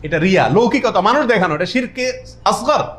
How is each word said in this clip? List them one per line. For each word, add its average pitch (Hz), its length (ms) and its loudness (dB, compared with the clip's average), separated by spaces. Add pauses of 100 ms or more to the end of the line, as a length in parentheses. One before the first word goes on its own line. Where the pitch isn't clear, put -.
এটা 156 160 -4
রিয়া, 170 300 2
লৌকিকতা, 214 520 2
মানুষ 240 260 2
দেখানো, 185 280 2
এটা 170 120 -2
শিরকে 254 380 -4 (400)
আসগর। 240 380 0 (160)